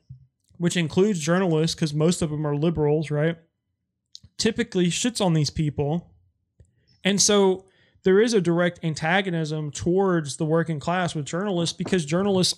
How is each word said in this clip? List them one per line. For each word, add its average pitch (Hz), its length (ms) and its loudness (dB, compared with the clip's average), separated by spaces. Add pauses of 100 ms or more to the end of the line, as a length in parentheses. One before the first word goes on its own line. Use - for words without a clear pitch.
(580)
which 175 180 -2
includes 180 440 2
journalists, 165 540 0
'cause 156 180 -2
most 156 300 2
of 156 80 -2
them 151 160 -6
are 147 80 -2
liberals, 151 560 0
right, 156 260 0 (1000)
typically 220 500 0
shits 226 380 -2
on 170 100 2
these 151 160 2
people. 151 640 -4 (880)
And 196 160 2
so 196 440 4 (400)
there 190 160 6
is 240 140 2
a 196 60 4
direct 175 440 0
antagonism 160 840 -2
towards 170 680 0
the 165 80 -4
working 160 360 0
class 175 340 -2
with 151 100 -4
journalists 175 520 -4
because 180 280 -2
journalists 185 540 0